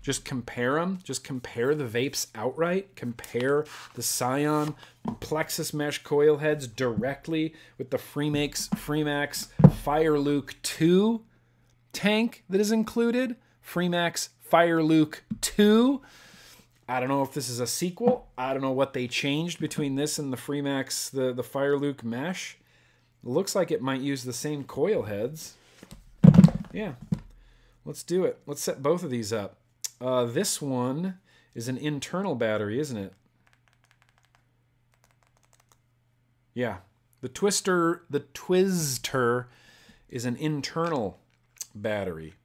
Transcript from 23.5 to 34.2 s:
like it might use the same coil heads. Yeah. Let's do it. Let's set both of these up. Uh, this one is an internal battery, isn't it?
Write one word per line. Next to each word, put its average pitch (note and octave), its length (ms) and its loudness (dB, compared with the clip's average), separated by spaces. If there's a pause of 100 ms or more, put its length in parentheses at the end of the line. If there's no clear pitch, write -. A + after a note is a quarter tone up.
like E3+ 160 2
it D3+ 100 0
might C3+ 180 -2
use C#3 240 -4
the B2 80 -6
same D3 320 -6
coil D#3 380 -2
heads. G#2+ 560 -6 (1120)
Yeah. F#3+ 220 -6 (880)
Let's D3 200 -12
do F3+ 200 0
it. - 220 0
Let's C#3+ 160 -10
set C3+ 200 -4
both E3+ 220 2
of D3+ 60 -6
these A2+ 240 -4
up. G2+ 240 -6 (420)
Uh, B2+ 260 2
this C#3+ 360 -2
one C#3 560 -2 (380)
is A#2+ 120 -8
an C3 80 -4
internal D3+ 600 -4
battery, G#2+ 440 0
isn't C3 180 -4
it? G2 160 -8 (3500)